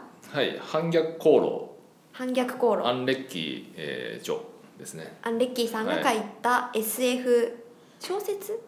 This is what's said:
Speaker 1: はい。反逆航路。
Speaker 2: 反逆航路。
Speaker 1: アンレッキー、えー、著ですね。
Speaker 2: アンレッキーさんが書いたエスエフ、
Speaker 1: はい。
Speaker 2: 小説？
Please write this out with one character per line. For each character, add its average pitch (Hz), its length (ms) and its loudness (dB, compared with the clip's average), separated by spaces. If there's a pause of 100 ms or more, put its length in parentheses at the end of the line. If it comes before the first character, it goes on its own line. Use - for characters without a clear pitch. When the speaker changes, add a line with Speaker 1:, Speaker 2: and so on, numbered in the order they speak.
(320)
Speaker 1:
は 143 100 0
い。 - 160 0
反 165 320 -2
逆 160 300 2
航 135 220 8
路。 - 760 -6
Speaker 2:
反 254 140 -4
逆 247 240 0
航 214 220 4
路。 110 100 0
Speaker 1:
ア 123 60 4
ン 127 120 -2
レ 131 80 2
ッ 131 140 -4
キ - 120 -8
ー、 69 260 -6 (100)
え 62 440 -6
ー、 - 20 -12
著 - 160 -2 (420)
で - 60 -16
す - 80 -12
ね。 80 280 -14
Speaker 2:
ア 233 100 -4
ン 226 60 -2
レ 247 100 2
ッ 254 60 -8
キ 240 100 0
ー 220 40 0
さ 220 160 -4
ん - 20 -2
が - 160 2
書 233 160 2
い 214 40 -2 (200)
た 247 320 2
エ 220 80 0
ス 214 220 -2
エ 247 140 2
フ、 247 180 4
Speaker 1:
は 233 80 6
い。 233 80 -2 (480)
Speaker 2:
小 392 220 -4
説？ 415 360 -4 (100)